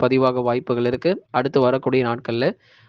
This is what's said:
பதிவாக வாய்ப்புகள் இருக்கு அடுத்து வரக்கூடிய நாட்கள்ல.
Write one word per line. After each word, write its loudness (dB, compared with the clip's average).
பதிவாக 2
வாய்ப்புகள் -2
இருக்கு -2
அடுத்து 0
வரக்கூடிய 2
நாட்கள்ல. -4